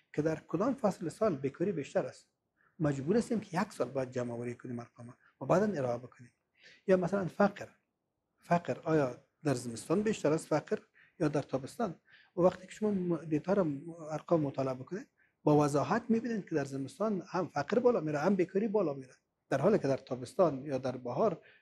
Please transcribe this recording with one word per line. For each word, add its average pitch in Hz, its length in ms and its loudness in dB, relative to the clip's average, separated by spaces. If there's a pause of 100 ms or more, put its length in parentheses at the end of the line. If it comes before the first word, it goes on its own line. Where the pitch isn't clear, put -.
(140)
که 151 80 -2
در 156 140 2
کدام 214 380 -2
فصل 180 360 -2
سال 208 260 0
بیکاری 143 360 -2
بیشتر 147 340 -2
است، - 220 -14 (520)
مجبور 147 380 2
هستیم 226 220 0
که 175 220 -4
یک 214 120 -6
سال 123 160 -4
باید 131 220 -4
جمع 123 220 -4
آوری 120 220 -6
کنیم 120 240 -10
ارقام 120 340 -18 (280)
و 135 40 -10
بعداً 170 200 4
ارائه 131 320 -2
بکنیم. 123 340 -16 (560)
یا 190 100 6
مثلاً 185 280 0
فقر، 190 420 0 (680)
فقر 170 460 0
آیا 143 340 2 (260)
در 147 100 2
زمستان 120 480 -2
بیشتر 202 320 2
است 160 140 -2
فقر 156 320 -2 (400)
یا 156 80 2
در 147 140 0
تابستان؟ 139 540 -6 (400)
و 180 60 0
وقتی 180 260 2
که - 60 -18
شما 214 180 -2
م-، 180 260 0
دیتا 156 360 -2
رو 196 120 2 (460)
ارقام 156 300 0
مطالعه 135 320 -2
بکنید، 175 340 -10 (360)
با 151 140 6
وضاحت 147 520 2
می‌بینید 226 400 0
که 165 60 -2
در 139 100 0
زمستان 139 640 -4
هم 170 200 -2
فقر 147 320 0
بالا 240 200 4
میره، 151 200 -2
هم 190 160 4
بیکاری 190 320 0
بالا 196 260 0
میره، 135 200 -14 (360)
در 135 120 0
حالی 190 180 6
که 139 80 -2
در 135 100 2
تابستان 131 680 -2
یا 139 120 -4
در 127 200 -4
بهار 143 440 -2 (200)